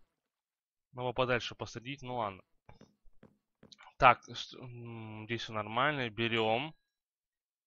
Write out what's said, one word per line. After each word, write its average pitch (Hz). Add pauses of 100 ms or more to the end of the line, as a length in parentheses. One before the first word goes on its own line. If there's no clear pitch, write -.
(920)
Надо 123
подальше 123
посадить, 131
ну 123
ладно. 98 (1600)
Так, 123 (100)
ш-, -
м, 117
здесь 113
всё -
нормально, 117
берём. 113 (960)